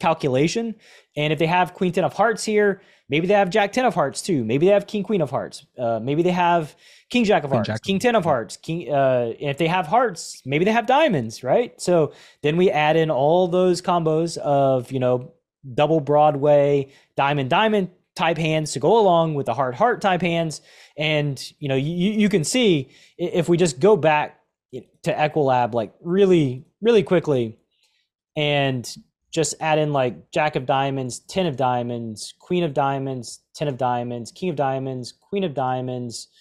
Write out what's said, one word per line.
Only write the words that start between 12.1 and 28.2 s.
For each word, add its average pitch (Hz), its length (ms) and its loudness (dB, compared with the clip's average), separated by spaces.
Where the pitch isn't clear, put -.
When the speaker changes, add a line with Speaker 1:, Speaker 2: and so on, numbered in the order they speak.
Speaker 1:
then 151 140 0
we 180 140 4
add 151 260 2
in 160 140 2
all 156 360 2
those 180 340 2
combos 165 580 0
of, 135 520 0
you 135 80 -4
know, 127 340 0
double 151 260 2
Broadway, 143 920 4
diamond, 139 340 0
diamond 202 400 2
type 165 220 0
hands 156 340 -2
to 135 60 -8
go 180 200 4
along 170 360 4
with 139 120 -4
the 113 80 -2
heart, 127 200 -2
heart 208 260 0
type 185 220 0
hands. 165 380 -2
And, 147 460 -2
you 143 100 -8
know, 135 60 0
you, 175 380 -2
you 208 160 2
can 180 160 0
see 190 460 0
i-, 175 120 -4
if 160 160 0
we 170 80 4
just 156 240 0
go 202 160 6
back 151 420 0
to - 400 -8
Equilab, 131 640 0
like, 110 260 -4
really, 170 640 2
really 214 220 4
quickly 135 560 0